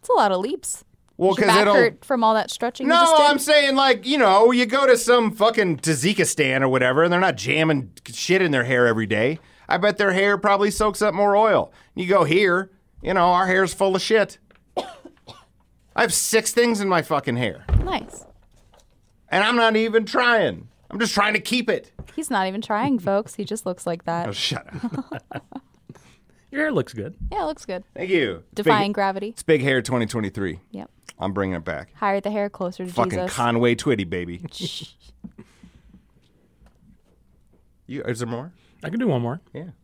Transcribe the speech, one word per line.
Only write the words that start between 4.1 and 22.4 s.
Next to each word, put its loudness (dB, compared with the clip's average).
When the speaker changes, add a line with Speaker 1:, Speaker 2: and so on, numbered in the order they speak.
Speaker 2:
know, 6
you 2
go 0
to 8
some 2
fucking 0
Tajikistan 0
or 2
whatever, 4
and 2
they're 2
not 2
jamming 0
shit 0
in 0
their 0
hair 2
every 0
day. 0
I 2
bet 0
their 2
hair 2
probably 2
soaks -2
up 0
more 2
oil. 2
You -6
go 4
here, 2
you -4
know, 4
our 2
hair's 0
full 0
of -2
shit. 0
<coughs> -20
I -2
have 0
six 0
things 2
in -2
my 2
fucking -2
hair. -6
Speaker 1:
Nice. -8
Speaker 2:
And 0
I'm 0
not 2
even 2
trying. 0
I'm -10
just -2
trying 0
to 0
keep -4
it. -4
Speaker 1:
He's -8
not -2